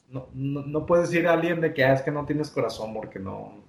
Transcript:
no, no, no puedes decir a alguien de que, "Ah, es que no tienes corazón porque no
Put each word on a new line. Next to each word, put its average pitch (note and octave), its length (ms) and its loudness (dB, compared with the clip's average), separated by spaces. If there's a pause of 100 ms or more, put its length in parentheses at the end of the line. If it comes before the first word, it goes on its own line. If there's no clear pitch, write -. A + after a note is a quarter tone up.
(100)
no, C3 240 -10
no, C#3 280 -4
no D3 240 -4
puedes F3 220 4
decir E3+ 200 2
a E3 60 6
alguien E3 260 2
de D#3 120 2
que, C3 120 2
"Ah, C3+ 80 8
es C3 100 4
que D#3 80 -2
no D3 160 -2
tienes D3+ 240 -2
corazón A2+ 440 -4
porque - 260 -10
no G#2 320 -10 (160)